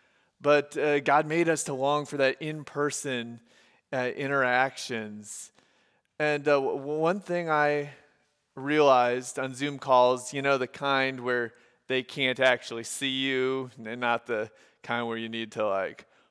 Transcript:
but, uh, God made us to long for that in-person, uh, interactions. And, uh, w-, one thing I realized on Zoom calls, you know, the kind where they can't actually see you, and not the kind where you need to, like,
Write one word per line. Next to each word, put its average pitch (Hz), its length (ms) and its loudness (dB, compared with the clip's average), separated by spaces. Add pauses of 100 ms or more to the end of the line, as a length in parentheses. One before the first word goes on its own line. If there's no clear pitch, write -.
(400)
but, 143 380 2
uh, 143 240 0
God 143 260 4
made 165 220 0
us 156 160 0
to 143 80 -6
long 143 320 0
for 147 120 -12
that 135 240 0
in-person, 143 1000 -6 (500)
uh, 127 240 -2
interactions. 123 1400 -2 (680)
And, 147 280 0
uh, 147 60 6
w-, 135 240 2
one 156 420 -2
thing 175 300 -4
I 147 420 2 (640)
realized 131 840 4
on 131 160 -4
Zoom 139 240 -6
calls, 127 560 4
you 143 80 -4
know, 139 160 2
the 127 80 -2
kind 135 540 -2
where 120 340 -2 (340)
they 131 140 0
can't 127 380 -2
actually 120 460 2
see 135 420 -4
you, 131 440 -2 (140)
and 117 140 -8
not 120 260 0
the 110 240 -4 (340)
kind 120 220 -4
where 117 120 -4
you 113 120 -8
need 113 220 -8
to, 110 160 -2
like, 95 380 -4 (260)